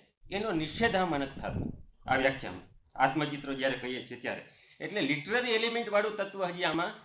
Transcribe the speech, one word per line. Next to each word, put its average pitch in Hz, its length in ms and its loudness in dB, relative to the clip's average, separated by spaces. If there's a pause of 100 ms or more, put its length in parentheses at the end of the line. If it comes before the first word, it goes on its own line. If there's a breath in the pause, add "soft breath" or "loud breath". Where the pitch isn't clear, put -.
(300)
એનો 208 220 -2
નિષેધ 175 440 2
આમાં 165 240 2
નથી 135 200 -4
થતો - 320 -4 (340)
આ 131 100 4
વ્યાખ્યામાં, 131 460 0 (320)
આત્મચિત્રો 143 600 2
જ્યારે 131 240 2
કહીએ 127 280 -6
છીએ 123 140 -12
ત્યારે. 104 240 -4 (360 loud breath)
એટલે 180 200 -2
લિટરરી 170 500 0
એલિમેન્ટવાળું 220 680 2
તત્વ 196 280 -4
હજી 175 200 -2
આમાં 170 280 0 (120)